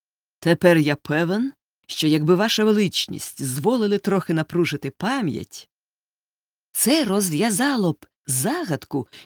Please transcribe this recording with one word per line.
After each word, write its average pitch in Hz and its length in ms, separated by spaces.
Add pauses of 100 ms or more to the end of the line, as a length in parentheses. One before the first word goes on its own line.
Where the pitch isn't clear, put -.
(400)
«Тепер 170 380
я 147 180
певен, 175 560 (340)
що - 200
якби 156 280
ваша 214 300
величність - 760
зволили 202 560
трохи 190 360
напружити 156 560
пам'ять, 185 800 (1040)
це 294 320
розв'язало 202 880
б - 140 (200)
загадку 143 840 (180)